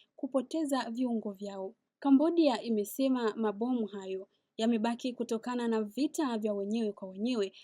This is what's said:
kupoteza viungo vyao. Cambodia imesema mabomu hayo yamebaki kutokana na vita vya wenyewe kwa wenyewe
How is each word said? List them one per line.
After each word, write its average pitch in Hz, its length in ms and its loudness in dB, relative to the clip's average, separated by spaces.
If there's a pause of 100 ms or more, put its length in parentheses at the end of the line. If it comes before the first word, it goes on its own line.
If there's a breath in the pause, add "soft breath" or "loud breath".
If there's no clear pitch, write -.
(160 loud breath)
kupoteza 262 760 -2
viungo 226 420 -2
vyao. 196 420 -10 (240)
Cambodia 285 640 6
imesema 233 760 0
mabomu 220 500 0
hayo 190 420 -8 (280)
yamebaki 233 560 0
kutokana 240 560 -4
na 220 140 2
vita 254 560 -2
vya 214 160 -2
wenyewe 208 380 -2
kwa 190 160 -12
wenyewe 202 440 -2 (120 loud breath)